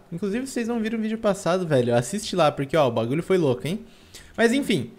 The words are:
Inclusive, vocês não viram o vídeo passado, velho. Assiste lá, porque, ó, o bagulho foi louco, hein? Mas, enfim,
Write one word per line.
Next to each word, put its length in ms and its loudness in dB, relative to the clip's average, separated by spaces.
Inclusive, 340 -4
vocês 220 -4
não 100 -2
viram 200 -2
o 20 -4
vídeo 160 -2
passado, 500 0
velho. 280 4
Assiste 420 -2
lá, 160 4
porque, 240 -4
ó, 100 6
o 60 0
bagulho 300 0
foi 160 2
louco, 280 0
hein? 140 -4
Mas, 160 4
enfim, 460 -2